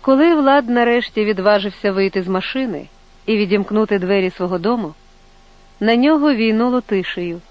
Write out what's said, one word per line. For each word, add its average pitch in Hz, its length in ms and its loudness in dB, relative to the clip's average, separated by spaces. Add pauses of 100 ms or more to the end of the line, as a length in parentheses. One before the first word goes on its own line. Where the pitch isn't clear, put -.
Коли 294 340 4
Влад 277 340 2
нарешті 240 560 0
відважився 202 640 0
вийти 190 320 -2
з 175 40 -6
машини 190 600 -6 (380)
і 214 120 0
відімкнути 202 640 0
двері 185 300 0
свого 180 300 -4
дому, 196 340 -4 (880)
на 220 160 2
нього 294 380 2
війнуло 233 480 0
тишею 175 680 -6